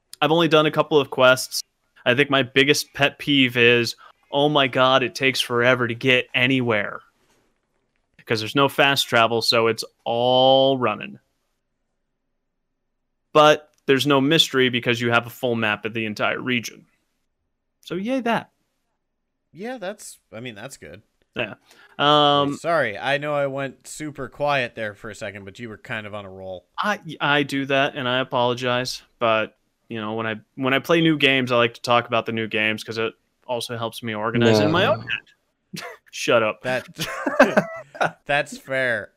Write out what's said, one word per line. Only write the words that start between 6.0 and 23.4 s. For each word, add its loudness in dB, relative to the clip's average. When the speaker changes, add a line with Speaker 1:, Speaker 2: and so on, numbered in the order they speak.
Speaker 1:
anywhere. 0
'Cause -2
there's -8
no 4
fast 2
travel, 4
so 2
it's 0
all 4
running. -4
But 4
there's 2
no 4
mystery 2
because -2
you 0
have 2
a -12
full -4
map -2
of -8
the -4
entire -4
region. -6
So -12
yay -4
that. -2
Speaker 2:
Yeah, -12
that's, -14
I -14
mean, -12
that's -16
good. -20
Speaker 1:
Yeah. -6
Um, 2
Speaker 2:
Sorry, -2
I -4
know -6
I -2